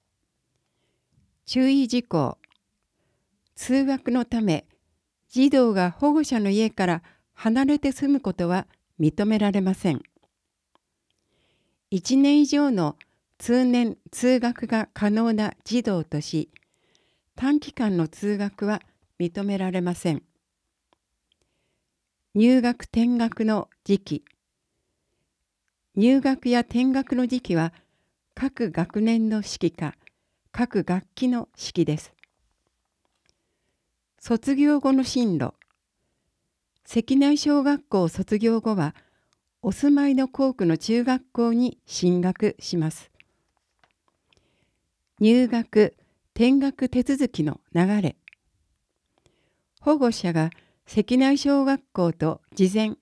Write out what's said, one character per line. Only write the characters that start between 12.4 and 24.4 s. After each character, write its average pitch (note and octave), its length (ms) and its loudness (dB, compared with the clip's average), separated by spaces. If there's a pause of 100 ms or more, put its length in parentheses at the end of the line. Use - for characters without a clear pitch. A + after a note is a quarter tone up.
以 C#4 40 4
上 C#4+ 240 0
の E3 240 -2 (440)
通 B3 260 0
年 A#3+ 340 0 (140)
通 B3+ 260 2
学 A#3+ 300 -4
が A3 260 -2
可 G#3 160 0
能 A3+ 220 0
な G#3 220 -2 (100)
児 A#3 180 -2
童 F#3 220 -2
と D3+ 160 -6
し、 - 280 -6 (840)
短 C#4+ 240 0
期 - 140 -8
間 G#3 240 -2
の E3 100 0
通 G3+ 320 -6
学 G3+ 280 -6
は - 140 -4 (380)
認 F3 240 -6
め G3 160 -4
ら F#3 140 -4
れ F#3 80 -4
ま F3 160 -4
せ E3+ 160 -4
ん。 C#3+ 100 -6 (2250)
入 B3 240 4
学 A#3+ 220 -2
転 A#3 280 0
学 A3+ 340 -2
の G#3+ 240 -2 (160)
時 G3 160 2
期。 - 240 -8 (1700)